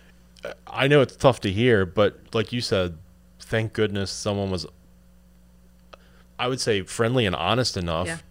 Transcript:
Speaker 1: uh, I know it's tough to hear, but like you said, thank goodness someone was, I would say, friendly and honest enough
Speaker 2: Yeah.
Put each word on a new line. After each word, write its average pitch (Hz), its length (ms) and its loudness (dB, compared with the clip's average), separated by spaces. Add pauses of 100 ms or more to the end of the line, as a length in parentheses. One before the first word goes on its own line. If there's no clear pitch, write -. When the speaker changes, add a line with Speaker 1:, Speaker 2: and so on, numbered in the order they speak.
(440)
Speaker 1:
uh, 60 80 -10 (160)
I 127 220 -2
know 147 120 6
it's 120 140 0
tough 131 260 4
to 104 100 -2
hear, 107 340 4
but 98 340 0 (140)
like 110 180 -2
you 120 80 -4
said, 92 380 -2 (420)
thank 110 320 -4
goodness 101 400 -2
someone 101 400 -2
was, 85 140 -4 (1700)
I 123 100 -2
would 127 120 -4
say, 104 220 0
friendly 117 440 0
and 92 100 0
honest 110 420 0
enough 85 300 -2
Speaker 2:
Yeah. 82 100 -8 (140)